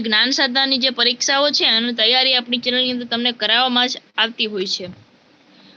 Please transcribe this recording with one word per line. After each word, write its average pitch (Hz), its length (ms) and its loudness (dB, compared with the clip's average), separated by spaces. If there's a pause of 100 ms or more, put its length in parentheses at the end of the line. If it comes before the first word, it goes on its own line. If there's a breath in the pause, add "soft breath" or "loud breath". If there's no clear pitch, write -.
જ્ઞાન 220 280 2
સાધનાની 269 460 0
જે 262 120 0
પરીક્ષાઓ 254 600 2
છે, 294 160 0
એની 233 280 0
તૈયારી 254 420 2
આપણી 247 220 -2
ચેનલની 247 340 -2
અંદર 240 140 -6
તમને 233 260 -2
કરાવવામાં 240 560 2
જ 190 100 -8 (200)
આવતી 226 280 -2
હોય 208 200 -4
છે. 196 240 -6 (880 loud breath)